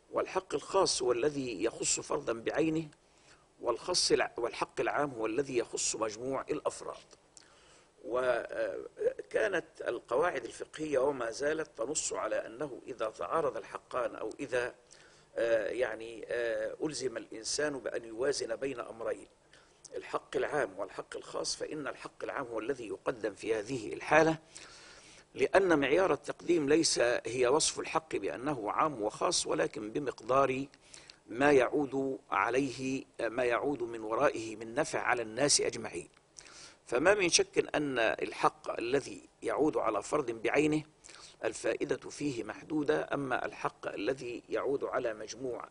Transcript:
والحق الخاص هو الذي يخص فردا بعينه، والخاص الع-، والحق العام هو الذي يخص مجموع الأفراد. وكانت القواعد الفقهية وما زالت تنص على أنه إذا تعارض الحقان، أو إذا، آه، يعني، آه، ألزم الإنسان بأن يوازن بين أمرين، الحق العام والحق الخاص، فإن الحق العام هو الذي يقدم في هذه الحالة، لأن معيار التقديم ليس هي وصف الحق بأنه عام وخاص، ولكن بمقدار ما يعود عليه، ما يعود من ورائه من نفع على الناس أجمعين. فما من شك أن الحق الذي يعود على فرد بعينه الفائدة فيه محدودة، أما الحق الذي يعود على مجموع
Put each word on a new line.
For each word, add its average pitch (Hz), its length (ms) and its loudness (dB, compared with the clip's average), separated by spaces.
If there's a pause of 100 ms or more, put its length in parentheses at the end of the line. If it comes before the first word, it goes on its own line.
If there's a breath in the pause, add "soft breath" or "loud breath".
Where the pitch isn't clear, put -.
(120)
والحق - 420 0
الخاص 151 480 2
هو 120 100 4
الذي 123 520 0
يخص - 360 0
فردا 127 420 -2
بعينه، 156 460 0 (720 soft breath)
والخاص 120 520 0
الع-، 120 260 4
والحق 117 420 -2
العام 123 300 0
هو 110 160 -2
الذي 131 300 -2
يخص - 400 0
مجموع 113 540 -4
الأفراد. - 460 -4 (1080 loud breath)
وكانت 127 1600 0 (220)
القواعد 131 560 0
الفقهية 147 540 -4
وما 127 320 2
زالت 147 480 -2
تنص 117 340 -2
على 101 340 -2
أنه 123 400 -8
إذا 110 240 -4
تعارض 127 460 -2
الحقان، 107 600 -4
أو 107 140 -6 (100)
إذا، 123 340 -2 (640 loud breath)
آه، 113 320 2
يعني، 113 600 -4
آه، 110 540 -2
ألزم 127 340 -4
الإنسان 123 640 -4
بأن 117 260 -4
يوازن 113 520 -2
بين 127 240 -4
أمرين، 110 480 -6 (680 soft breath)
الحق - 400 -6
العام 120 420 0
والحق - 380 -10
الخاص، - 400 -6
فإن 147 300 -6
الحق - 380 -10
العام 120 220 -4
هو 113 120 -6
الذي 117 300 -4
يقدم 104 460 -4
في 107 200 -2
هذه 110 400 -4
الحالة، 160 440 4 (960 loud breath)
لأن 170 440 6
معيار 156 340 4
التقديم 160 560 0
ليس 160 300 6 (280)
هي 123 220 2
وصف 151 320 4
الحق - 360 -2
بأنه 104 540 -2
عام 123 320 0
وخاص، 175 440 0
ولكن 156 440 -2
بمقدار 131 760 0 (600 loud breath)
ما 135 260 4
يعود 135 640 4 (120)
عليه، 131 720 0 (160)
ما 117 240 0
يعود 120 380 2
من 117 180 -6
ورائه 110 560 0
من 113 180 -10
نفع 135 260 0
على 117 220 2
الناس 120 380 2
أجمعين. 110 480 -4 (800 loud breath)
فما 156 280 6
من 190 140 4
شك - 460 2
أن 143 240 0
الحق - 800 0
الذي 120 500 -2 (140)
يعود 117 340 2
على 104 260 0
فرد 117 400 -2
بعينه 151 400 4 (640 loud breath)
الفائدة 117 640 -2
فيه 123 340 -4
محدودة، 151 720 -2
أما 135 300 -2
الحق - 420 -6
الذي 120 640 -4
يعود 110 360 0
على 113 300 -2
مجموع 110 560 -8